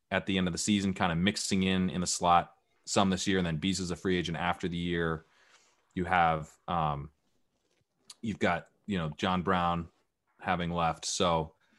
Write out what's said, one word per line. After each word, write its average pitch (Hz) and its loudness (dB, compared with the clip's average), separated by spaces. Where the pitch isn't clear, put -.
at 95 -2
the 95 0
end 92 2
of 85 -4
the 82 -6
season, 101 0
kinda 92 0
mixing 95 0
in, 92 2
in 90 -4
the 87 -2
slot 87 4
some 101 2
this 92 -2
year. 95 4
And 90 0
then 80 -2
Beasley's 92 -2
a 80 -6
free 92 0
agent 82 -4
after 87 -2
the 87 -4
year. 85 -2
You 90 -2
have, 82 2
um, 73 -2
you've 104 -6
got, 87 0
you 98 -2
know, 80 -2
John 92 0
Brown 87 0
having 87 -2
left. 82 -2
So, 82 0